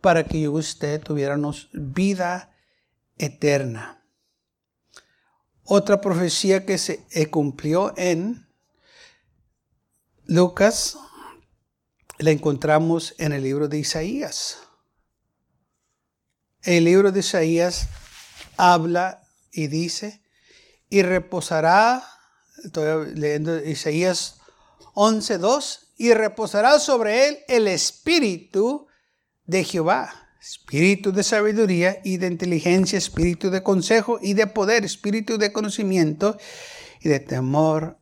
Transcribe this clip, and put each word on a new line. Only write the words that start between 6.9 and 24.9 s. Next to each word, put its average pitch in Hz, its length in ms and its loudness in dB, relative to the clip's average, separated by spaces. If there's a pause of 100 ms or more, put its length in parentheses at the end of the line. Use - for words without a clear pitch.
eh, 156 160 -2
cumplió 156 720 -2
en 180 500 -4 (1800)
Lucas, 180 760 0 (1200)
la 151 120 2
encontramos 156 880 0
en 156 140 -2
el 139 100 -4
libro 139 240 -2
de 147 120 -4
Isaías. 208 800 -6 (2000)
El 170 220 4
libro 190 280 4
de 196 80 0
Isaías 170 680 0 (680)
habla 175 640 2 (280)
y 156 180 -6
dice, 170 540 -8 (680)
"Y 196 100 4
reposará", 180 1040 2 (580)
estoy 156 520 -4
leyendo 151 500 -2
Isaías 165 720 -2 (560)